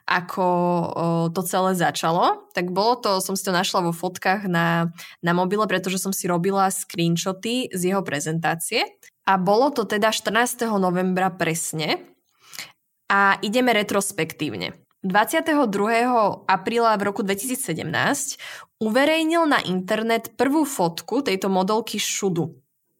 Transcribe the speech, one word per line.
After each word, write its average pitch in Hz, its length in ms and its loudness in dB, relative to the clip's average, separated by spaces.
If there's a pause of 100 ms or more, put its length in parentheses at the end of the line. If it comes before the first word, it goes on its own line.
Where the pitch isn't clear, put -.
ako, 180 400 -2
o, 175 400 2 (440)
to 180 120 -2
celé 185 320 0
začalo. 175 800 0
Tak 180 160 -2
bolo 220 320 2
to, 196 160 0
som 190 160 -4
si 196 80 -6
to 185 120 -2
našla 180 360 0
vo - 40 -2
fotkách 185 520 -2
na, 170 480 2 (280)
na 175 120 2
mobile, 185 320 2
pretože 185 320 -2
som 196 160 -4
si 180 160 -4
robila 190 400 2
screenshoty 190 1040 -2
z 180 80 -2 (120)
jeho 190 120 0
prezentácie. 165 800 -2 (400)
A 190 160 4
bolo 226 320 4
to 220 120 0
teda 214 280 2
štrnásteho 226 640 0
novembra 185 560 0
presne. 160 640 -2 (1120)
A 196 320 4
ideme 240 320 2
retrospektívne. 160 1120 -4 (200)
Dvadsiateho 277 640 2
druhého 226 800 2
apríla 220 480 2
v 202 80 0
roku 208 160 -4
dvetisícsedemnásť 196 1200 -2 (400)
uverejnil 311 640 2
na 269 160 2
internet 214 720 -2
prvú 277 320 2
fotku 190 560 -2
tejto 190 240 -2
modelky 208 560 0
Šudu. 170 480 -2 (500)